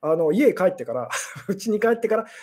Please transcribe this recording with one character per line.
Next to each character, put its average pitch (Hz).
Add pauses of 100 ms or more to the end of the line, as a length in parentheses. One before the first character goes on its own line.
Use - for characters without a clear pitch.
あ 156
の、 160
家 247
へ 185
帰 185
っ 180
て 117
か 117
ら、 123 (220)
<laughs> -
家 208
に 208
帰 226
っ 226
て 220
か 220
ら、 220
例 - (120)